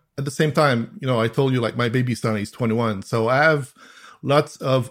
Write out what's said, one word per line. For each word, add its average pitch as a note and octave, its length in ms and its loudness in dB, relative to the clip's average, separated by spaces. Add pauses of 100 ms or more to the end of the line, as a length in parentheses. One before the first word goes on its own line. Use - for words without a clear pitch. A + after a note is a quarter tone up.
(160)
at C3+ 80 -6
the C#3+ 60 -8
same D#3 220 0
time, B2+ 480 0
you C3+ 60 -6
know, B2 140 2
I A#2 80 2
told C3+ 240 0
you, B2+ 80 2
like, A2+ 160 -2
my A#2+ 120 0
baby B2 260 0
son, A2 220 -2
he's G#2 140 -6
twenty-one. A2+ 520 -2
So A2+ 260 -2
I C3 140 2
have D3+ 320 2 (480)
lots D3 360 0
of C3 320 0